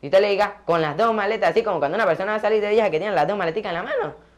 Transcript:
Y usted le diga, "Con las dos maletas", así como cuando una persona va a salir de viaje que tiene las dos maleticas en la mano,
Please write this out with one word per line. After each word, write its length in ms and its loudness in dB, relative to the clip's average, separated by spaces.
Y 60 -10
usted 120 6
le 120 2
diga, 340 -2
"Con 160 2
las 160 -2
dos 160 2
maletas", 380 0
así 100 2
como 160 -2
cuando 180 -2
una 120 2
persona 240 0
va 60 -2
a 40 -4
salir 180 2
de 120 0
viaje 180 4
que 100 -2
tiene 140 -4
las 140 2
dos 100 -2
maleticas 320 -4
en 60 -4
la 80 -6
mano, 320 -6